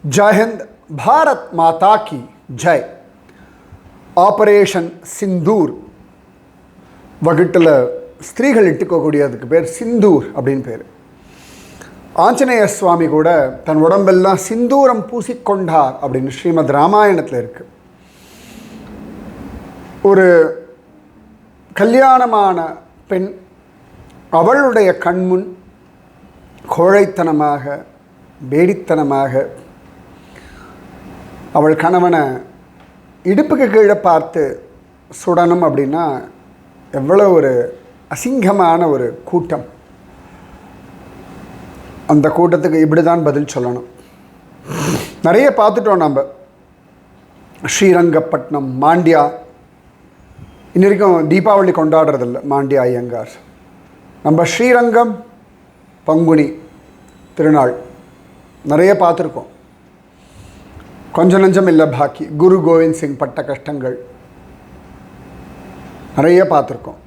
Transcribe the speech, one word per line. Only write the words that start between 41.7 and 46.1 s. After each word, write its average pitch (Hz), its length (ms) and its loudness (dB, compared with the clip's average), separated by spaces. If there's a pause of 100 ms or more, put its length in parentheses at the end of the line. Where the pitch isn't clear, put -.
அந்த 151 220 2
கூட்டத்துக்கு 165 520 0
இப்படி 156 220 2
தான் 170 200 0
பதில் 147 320 -2
சொல்லணும். 123 340 -6 (1300)
நிறைய 220 340 2
பார்த்துட்டோம் 208 480 0
நம்ம. 139 200 -2 (1500)